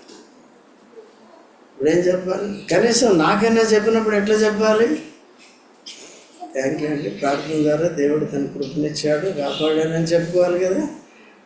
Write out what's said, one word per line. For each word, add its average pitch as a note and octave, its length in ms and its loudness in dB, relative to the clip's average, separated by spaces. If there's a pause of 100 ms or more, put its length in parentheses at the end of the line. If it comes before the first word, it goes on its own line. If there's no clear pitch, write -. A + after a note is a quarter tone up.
(1600)
ఇప్పుడు C#3 280 -4
ఏం E3+ 80 4
చెప్పాలి? F#3 760 -2
కనీసం A3 460 4
నాకైనా G#3 440 2
చెప్పినప్పుడు G#3+ 540 2
ఎట్లా G#3 200 2
చెప్పాలి? G#3+ 520 2 (1700)
"థ్యాంక్ C3+ 280 -2
యూ D3+ 80 -4
అండి, C#3+ 200 -4
ప్రార్థన D3 540 -2
ద్వారా D3+ 240 2
దేవుడు D3 380 0
తన C#3+ 200 -4
కృపనిచ్చాడు, D3+ 800 -4
కాపాడానని" D#3 800 -2
చెప్పుకోవాలి F3 540 2
కదా. F#3+ 280 0 (580)